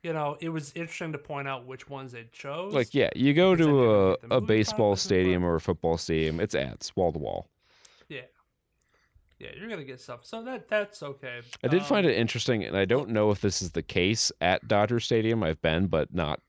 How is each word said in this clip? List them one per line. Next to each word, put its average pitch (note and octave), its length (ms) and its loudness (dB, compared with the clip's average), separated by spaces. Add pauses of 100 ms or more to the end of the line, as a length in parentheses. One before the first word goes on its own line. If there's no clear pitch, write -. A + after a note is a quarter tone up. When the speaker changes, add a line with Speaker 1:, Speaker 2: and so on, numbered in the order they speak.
Speaker 1:
you E3+ 120 -6
know, D3+ 260 -4
it E3 80 -6
was D#3+ 260 -8
interesting E3 380 -8
to D3 60 -8
point C#3+ 280 -10
out C3 200 -8
which C3 200 -14
ones C3+ 260 -14
they A#2 200 -16
chose. E3 400 -10
Speaker 2:
Like, C3 220 0
yeah, B2 200 4
you C3+ 200 2
go F#3 200 6
Speaker 1:
Because E3 120 4
then D3 80 4
Speaker 2:
to C#3 80 6
Speaker 1:
you're A#2+ 40 6
gonna G#2 200 6
Speaker 2:
a, F#2+ 100 6
Speaker 1:
get - 40 -8 (100)
the B2 60 2
Speaker 2:
a B2+ 40 4
Speaker 1:
movie G2+ 140 -4
Speaker 2:
baseball A2 220 2 (160)
Speaker 1:
product F#2+ 160 -2
placement. F#2 160 4
Speaker 2:
stadium F2+ 200 2
or F2 120 2
a D#2 40 0
football E2 380 -2
stadium, D#2+ 420 -2
it's G#2 140 -4
ads, C2+ 420 -6
wall F2 160 0
to D#2+ 60 -8
wall. G1+ 280 -8 (640)
Speaker 1:
Yeah. B2+ 140 -14 (1160)
Yeah, - 160 -18
you're G3+ 140 -16
gonna F3+ 160 -10
get B2+ 160 -16
stuff. B2 240 -16
So A3+ 200 -14
that, B3+ 260 -12
that's G#3 320 -2
okay. C3+ 380 -12 (220)
Speaker 2:
I B2 60 -2
did F3 140 4
find G3+ 240 2
Speaker 1:
Um, C3+ 60 6
Speaker 2:
it F2 40 2
interesting, A2+ 480 0
and A1 100 -8
I G2 120 4
don't A#2+ 240 0
know G#2+ 200 4
if G2+ 120 0
this G2+ 180 0
is F2 120 -8
the E2 100 -4
case G2 580 0
at F2+ 260 2
Dodger G#2+ 320 2
Stadium. A2+ 440 0
I've D#2+ 180 -2
been, E2+ 280 2
but D#2 260 0
not D#2 340 -2